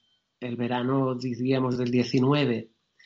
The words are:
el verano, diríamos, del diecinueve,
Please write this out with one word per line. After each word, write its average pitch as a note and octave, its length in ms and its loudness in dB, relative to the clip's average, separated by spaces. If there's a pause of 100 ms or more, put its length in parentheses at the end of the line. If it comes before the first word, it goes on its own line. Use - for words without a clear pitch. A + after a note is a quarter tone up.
(380)
el A#2+ 180 -8
verano, B2 580 0
diríamos, B2+ 640 -2
del B2 120 -2
diecinueve, B2+ 760 2 (380)